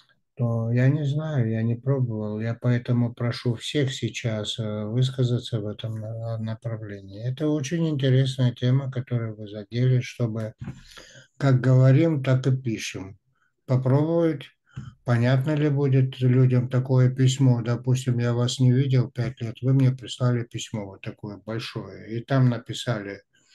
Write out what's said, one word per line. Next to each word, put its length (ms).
то 360
я 180
не 160
знаю, 460
я 120
не 120
пробовал. 640
Я 160
поэтому 580
прошу 420
всех 380
сейчас, 680
э, 260
высказаться 760
в 60
этом 280
на-, 440
направлении. 880
Это 200
очень 400
интересная 640
тема, 380
которую 440
вы 120
задели, 540
чтобы 520
как 240
говорим, 640
так 240
и 100
пишем. 640
Попробовать, 800
понятно 500
ли 140
будет 520
людям 480
такое 440
письмо. 500
Допустим, 560
я 140
вас 260
не 140
видел 380
пять 300
лет, 200
вы 120
мне 180
прислали 540
письмо 400
вот 160
такое 440
большое, 720
и 40
там 260
написали 760